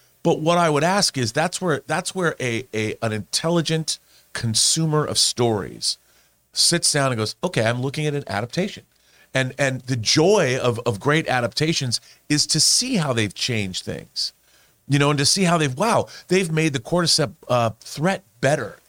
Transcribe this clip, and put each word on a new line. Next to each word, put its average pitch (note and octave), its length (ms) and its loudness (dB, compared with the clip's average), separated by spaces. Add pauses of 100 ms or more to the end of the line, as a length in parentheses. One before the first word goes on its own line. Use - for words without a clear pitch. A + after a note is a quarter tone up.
(240)
But E3 160 2
what E3 180 2
I E3+ 120 4
would D3 160 4
ask F#3+ 320 2
is B2 160 -2
that's E3 260 -2
where, E3 280 -2
that's E3 280 -4
where F3+ 240 0
a, A#2 340 -4
a, G#2+ 280 -2
an A2+ 100 -2
intelligent D#3+ 880 -2 (320)
consumer D3+ 720 0
of - 140 -4
stories F#2+ 800 0 (560)
sits - 400 2
down C#3 180 2
and A#2+ 60 -2
goes, A2 260 -2
"Okay, D#3+ 220 0
I'm A#2+ 160 0
looking C#3 240 -4
at D3 80 -2
an C#3+ 140 -4
adaptation." A#2+ 560 -4 (500)
And, B2+ 260 0
and C3 220 -2
the B2+ 160 -2
joy D#3 600 2
of, B2 280 0
of G#2 160 -2
great D#3 260 0
adaptations B2+ 720 -2 (300)
is D3 180 2
to D#3 140 0
see B3+ 340 2
how D3+ 160 0
they've A2 240 -2
changed G2+ 480 -4
things, - 500 -8 (540)
you C#3 100 4
know, C#3+ 140 4
and D3 80 2
to C#3+ 60 2
see G3 180 2
how E3+ 140 4
they've, C#3 200 0
wow, F#3 300 2 (220)
they've F3+ 220 2
made D#3+ 220 2
the C3+ 60 -4
cordyceps, D#3+ 560 0 (120)
uh, A#2+ 220 2 (100)
threat F#3 440 -4 (180)
better C3+ 480 0